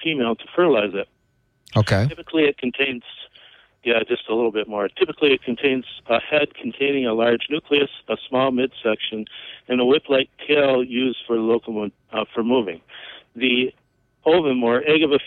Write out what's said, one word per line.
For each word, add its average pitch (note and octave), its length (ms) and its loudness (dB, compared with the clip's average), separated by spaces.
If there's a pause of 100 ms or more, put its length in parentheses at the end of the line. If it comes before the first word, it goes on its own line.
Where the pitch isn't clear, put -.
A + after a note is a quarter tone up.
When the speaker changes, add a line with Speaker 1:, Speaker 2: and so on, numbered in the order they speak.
Speaker 1:
female B2+ 340 -2
to - 80 -20 (100)
fertilize A#2+ 400 4
it. G2 140 -6 (680)
Speaker 2:
Okay. G#2+ 320 2
Speaker 1:
Typically, D#3+ 360 0
it C#3+ 140 0
contains, B2+ 460 -4 (800)
yeah, A#2 220 2
just - 220 -4
a A2 60 -2
little A#2 160 2
bit G#2 180 -4
more. G2+ 200 -2
Typically, - 440 0
it C3 120 0
contains C3 400 -2 (240)
a A2+ 100 2
head D3 360 -2
containing C#3 520 -2
a A2 80 0
large A#2 340 2
nucleus, C#3+ 420 0 (180)
a A2 80 -2 (120)
small C3 220 2
midsection, A2+ 760 -2 (440)
and B2 120 0
a B2 40 2
whip-like C3+ 440 2 (200)
tail C#3 340 4
used B2+ 420 -2
for A#2 120 -2
locomo-, A2 560 -2 (200)
uh, G#2+ 120 -4 (100)
for A#2 80 -2
moving. A2 380 0 (560)
The B2+ 360 0 (520)
ovum D3 400 4
or A#2+ 180 4
egg D#3 220 4
of C#3+ 80 2
a C#3 140 4